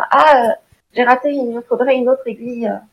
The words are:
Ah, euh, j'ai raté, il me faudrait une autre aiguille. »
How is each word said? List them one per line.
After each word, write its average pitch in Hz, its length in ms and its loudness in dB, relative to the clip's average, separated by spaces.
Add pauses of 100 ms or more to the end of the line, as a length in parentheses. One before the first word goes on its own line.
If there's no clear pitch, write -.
(120)
Ah, 277 360 4
euh, 220 40 0 (420)
j'ai 247 100 0
raté, 254 280 2
il 247 220 -4
me 240 80 -8
faudrait 254 340 0
une 254 140 -2
autre 262 160 0
aiguille. » 233 440 -8 (240)